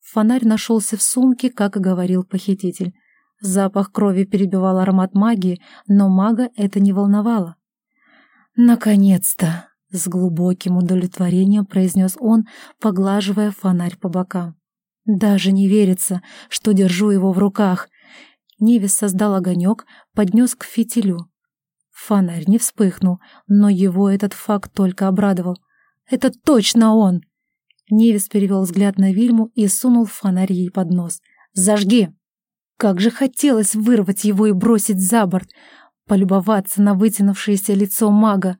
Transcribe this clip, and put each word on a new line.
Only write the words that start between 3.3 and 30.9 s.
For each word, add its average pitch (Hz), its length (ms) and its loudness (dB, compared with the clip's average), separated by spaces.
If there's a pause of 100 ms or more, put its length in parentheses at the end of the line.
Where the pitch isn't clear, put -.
Запах 196 520 -2
крови 196 320 0
перебивал 190 540 0
аромат 190 360 0
магии, 196 460 0 (260)
но 202 220 4
мага 214 480 0
это 202 240 -2
не 196 120 2
волновало. 202 640 -2 (1000)
"Наконец-то!" 196 1120 2 (220)
с 185 180 -8
глубоким 180 680 -2
удовлетворением 185 880 0
произнёс 185 520 0
он, 226 280 0 (340)
поглаживая 202 720 -2
фонарь 175 480 -4
по 190 100 -8
бокам. 175 480 -6 (480)
Даже 202 480 0
не 196 160 2
верится, 185 540 0 (260)
что - 240 -4
держу 190 380 2
его 190 220 0
в 180 60 0
руках. 196 500 -2 (680)
Невис 214 360 2
создал 202 400 -2
огонёк, 185 500 -2 (300)
поднёс 214 400 2
к - 100 -18
фитилю. 202 640 -4 (600)
Фонарь 175 560 -2
не 208 120 2
вспыхнул, 185 640 -2 (260)
но 202 220 4
его 190 400 0
этот 196 240 -2
факт - 400 -6
только 190 360 -2
обрадовал. 185 480 -2 (520)
"Это 262 220 0
точно 226 640 2
он!" 185 280 2 (680)
Невис 214 380 2
перевёл 196 340 0
взгляд 196 360 -2
на 190 140 2
Вильму 226 420 0
и 208 140 0
сунул 240 380 0
фонарь 190 460 -2
ей 180 180 -4
под 185 200 -4